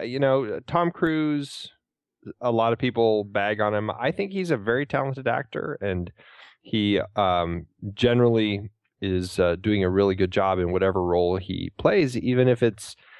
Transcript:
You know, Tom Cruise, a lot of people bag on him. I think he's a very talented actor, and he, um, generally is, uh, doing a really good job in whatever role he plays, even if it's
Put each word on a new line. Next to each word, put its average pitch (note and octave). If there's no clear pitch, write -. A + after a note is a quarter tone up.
You B2
know, C3+
Tom E3+
Cruise, D#3
a B2
lot A2+
of A2+
people A2
bag G#2
on G#2+
him. G#2+
I B2+
think G3
he's F#3
a D3
very A#2
talented C3+
actor, -
and F2+
he, G#2
um, F2
generally A2+
is, F#2
uh, F2
doing G2+
a F#2
really G2
good F#2+
job F#2+
in F2
whatever F#2+
role F2
he F#2
plays, D3+
even B2+
if A#2+
it's A2+